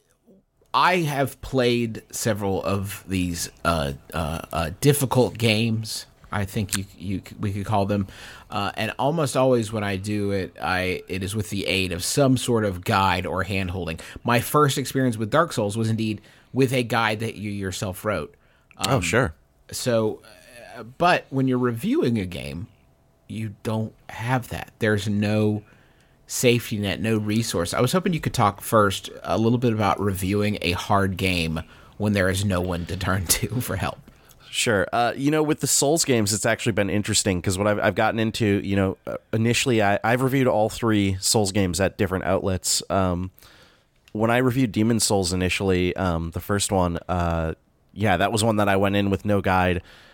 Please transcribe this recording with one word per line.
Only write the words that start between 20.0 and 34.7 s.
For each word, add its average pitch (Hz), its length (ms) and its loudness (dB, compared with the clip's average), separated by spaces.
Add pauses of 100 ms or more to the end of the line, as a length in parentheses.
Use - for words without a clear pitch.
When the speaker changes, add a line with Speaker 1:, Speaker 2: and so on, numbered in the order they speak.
Speaker 1:
uh, 120 80 -14
but 160 460 2
when 131 180 2
you're 127 100 2
reviewing 123 600 0
a 92 80 -2
game, 80 420 -8 (580)
you 104 280 -8 (100)
don't 110 280 -2 (160)
have 120 400 -2
that. - 300 -10
There's 107 300 2
no 107 560 2 (640)
safety 120 520 2
net, 98 220 -2
no 110 180 2
resource. 104 560 -2
I 90 60 0
was 127 100 2
hoping 185 220 0
you 156 80 -2
could - 140 -4
talk 104 260 2
first 104 500 2 (140)
a 85 120 0
little 117 220 4
bit 120 140 2
about 104 280 2
reviewing 101 640 0
a 87 100 0
hard 98 440 0
game 85 440 0 (380)
when 104 140 0
there 95 160 4
is 95 160 0
no 90 160 0
one 87 260 -4
to 90 100 -6
turn 92 300 -2
<laughs> - 20 0
to - 320 -2
for - 160 -4
help. - 220 -4 (500)
Speaker 2:
Sure. 104 440 0